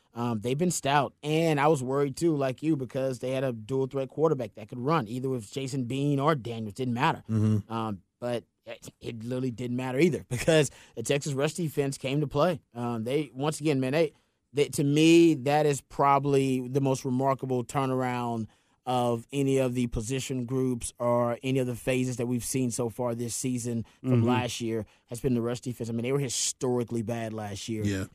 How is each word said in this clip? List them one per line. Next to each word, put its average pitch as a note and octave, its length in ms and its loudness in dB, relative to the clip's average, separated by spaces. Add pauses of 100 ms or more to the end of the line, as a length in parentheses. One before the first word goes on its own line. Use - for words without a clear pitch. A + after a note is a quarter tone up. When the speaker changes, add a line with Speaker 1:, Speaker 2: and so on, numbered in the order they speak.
(160)
Speaker 1:
Um, A#2+ 260 -2
they've B2+ 160 -2
been F3+ 140 0
stout, C#3 420 2 (100)
and D#3 360 2
I C#3+ 80 4
was D3+ 160 4
worried, C#3 340 0
too, E3 180 2
like C3+ 280 -2
you, D#3 120 2
because C3 440 -4
they B2+ 120 -4
had C3 120 -2
a C3 100 0
dual-threat C3+ 560 -4
quarterback C#3+ 460 0
that G#2 120 -16
could B2+ 120 -12
run, C3+ 280 0
either B2+ 220 -4
with A#2+ 220 -6
Jason C3+ 340 -4
Bean C#3 340 0
or D3 140 4
Daniels. A2+ 400 -6
Didn't B2+ 220 -2
matter. D3 340 0
Speaker 2:
Mm-hmm. A2 420 2
Speaker 1:
Um, A2 280 -4 (200)
but A#2+ 240 -4 (220)
it, - 240 -16 (100)
it A2+ 240 -10
literally B2+ 280 -4
didn't A#2+ 260 -6
matter B2+ 220 -2
either D3+ 260 4
<laughs> - 40 -16
because D3 420 4 (240)
the A#2 80 -6
Texas C#3+ 300 -2
rush C#3+ 200 0
defense C#3+ 440 -2
came C#3 240 -2
to C#3+ 60 0
play. D3 320 2 (160)
Um, A#2+ 280 -4
they, C3+ 320 -2
once C#3+ 260 -2
again, C#3+ 180 2
man, C3 140 0
they, D#3 180 2 (400)
they, C#3+ 180 2
to - 140 0
me, D#3+ 520 8
that C#3+ 320 2
is C#3+ 140 2
probably C#3 840 2
the C3+ 140 0
most C3 240 0
remarkable C3 580 0
turnaround B2 840 -2 (420)
of A#2+ 420 0
any C3+ 280 2
of B2+ 160 0
the B2 100 2
position B2+ 600 -4
groups B2+ 520 -2
or A#2+ 460 2
any C3 160 0
of B2+ 80 0
the B2 80 -4
phases B2+ 420 -2
that A#2+ 80 -4
we've A#2+ 180 -2
seen B2+ 280 -2
so A#2+ 180 -2
far A#2+ 240 -4
this A#2 220 -6
season A#2+ 500 -4 (160)
from B2+ 200 4
Speaker 3:
Mm-hmm. A2+ 60 4
Speaker 1:
last B2 340 0
year A2+ 260 -4 (180)
has A#2 160 -12
been B2+ 140 0
the A#2+ 80 0
rush A#2+ 180 -4
defense. A#2 300 -8
I - 20 -4
mean, A#2 80 -4
they B2 100 -2
were C#3 60 0
historically B2 840 -2
bad A2+ 280 -6
last G#2 380 -8
year. A2 160 -4
Speaker 2:
Yeah. G2 300 -2